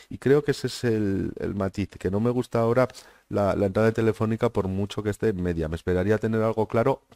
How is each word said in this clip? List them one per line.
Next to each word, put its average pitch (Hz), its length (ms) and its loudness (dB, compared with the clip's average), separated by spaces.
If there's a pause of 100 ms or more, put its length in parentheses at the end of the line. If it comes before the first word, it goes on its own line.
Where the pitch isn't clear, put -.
Y - 100 -12
creo 143 280 2
que 143 60 0
ese - 160 -4
es - 180 -8
el, 101 520 0
el 90 160 -6
matiz, 98 360 -4
que - 200 -6
no 101 120 0
me 120 80 2
gusta 120 320 -2
ahora 120 260 2 (400)
la, 101 300 0
la 101 80 2
entrada 107 220 2
de 113 40 4
Telefónica 113 560 0
por 95 220 0
mucho 101 340 -4
que 107 60 0
esté 104 180 -2
en 92 160 0
media. 82 240 -2
Me 80 80 -4
esperaría 92 440 0
tener 110 220 0
algo 110 280 0
claro 120 320 0 (140)